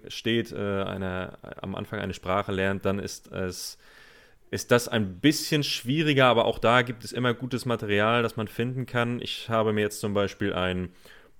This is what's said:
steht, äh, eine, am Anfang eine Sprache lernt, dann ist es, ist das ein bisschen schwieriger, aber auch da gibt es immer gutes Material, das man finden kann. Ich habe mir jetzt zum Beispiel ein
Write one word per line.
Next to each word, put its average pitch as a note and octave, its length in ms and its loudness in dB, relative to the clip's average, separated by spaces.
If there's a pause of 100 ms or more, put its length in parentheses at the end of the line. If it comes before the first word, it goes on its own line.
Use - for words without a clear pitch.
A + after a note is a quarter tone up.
steht, A2+ 460 -2
äh, - 40 -8 (280)
eine, F#2+ 520 -6 (240)
am G2 140 -6
Anfang G#2 240 -6
eine G2 160 -4
Sprache G2 380 -2
lernt, F#2+ 320 0
dann G2 160 0
ist - 320 -10
es, F#2 440 -6 (760)
ist - 180 -6
das A#2+ 160 6
ein F#2+ 320 -2
bisschen D3 460 2
schwieriger, C#3 600 2
aber A2+ 180 6
auch A2 160 0
da A#2+ 220 6
gibt A#2 200 -6
es - 80 -12
immer A#2+ 240 0
gutes B2 320 -6
Material, A2+ 560 2
das A#2 140 -2
man A2 100 -2
finden B2+ 400 -4
kann. A#2+ 340 0
Ich - 300 -8
habe A2 220 4
mir G#2 80 2
jetzt G#2 180 0
zum G#2 160 -2
Beispiel G2 380 0
ein F2+ 380 -2 (500)